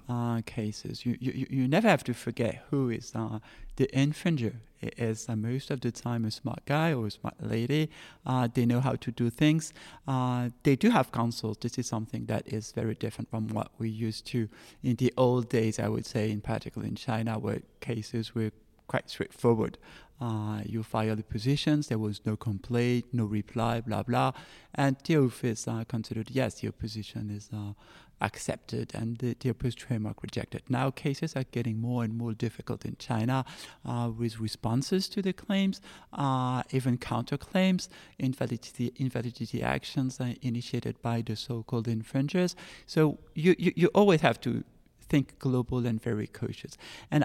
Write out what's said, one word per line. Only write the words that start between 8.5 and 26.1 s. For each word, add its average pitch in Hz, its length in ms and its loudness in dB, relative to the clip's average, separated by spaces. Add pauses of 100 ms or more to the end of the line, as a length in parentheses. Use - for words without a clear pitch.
they 120 120 4
know 120 140 4
how 123 160 2
to - 160 -4
do 117 180 0
things. 156 440 2 (340)
Uh, 127 440 0 (120)
they 139 120 6
do 208 160 4
have 151 200 4
counsel. 113 480 -2
This - 180 -4
is 120 100 -4
something 113 400 -4
that 110 200 -2
is 107 240 -6
very 113 240 -2
different - 340 -6
from 110 200 -2
what 110 280 -4
we 117 120 -2
used 110 380 -4
to 113 200 0 (360)
in 123 120 2
the 127 220 4
old 123 320 4
days, 113 300 2
I 107 100 0
would 113 160 -2
say, 110 260 0
in 104 100 -2
particular 110 460 -6
in 110 80 -4
China, 113 440 -2
where 107 220 -2 (200)
cases 113 540 -4
were 110 160 0 (360)
quite - 220 -2
straightforward. - 680 2 (420)
Uh, 107 460 -4
you 110 160 -4
file 110 340 0
the 107 80 -4
positions, 143 640 2
there 113 120 -2
was 107 260 -2
no 107 100 2
complaint, 120 760 0
no 120 140 2
reply, 113 560 0
blah, 107 220 -2
blah. 127 280 2 (420)
And 139 220 2 (100)
the 165 120 4
office, 123 500 2
uh, 113 200 -2
considered, 110 440 -4